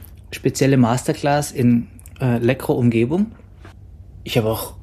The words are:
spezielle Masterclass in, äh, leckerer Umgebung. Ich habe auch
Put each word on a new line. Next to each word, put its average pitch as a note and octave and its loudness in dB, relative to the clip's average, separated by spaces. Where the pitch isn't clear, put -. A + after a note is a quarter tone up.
spezielle C3+ 2
Masterclass C#3+ 0
in, A#2+ 2
äh, B2 2
leckerer C3 0
Umgebung. B2 2
Ich - -2
habe A2 2
auch - -6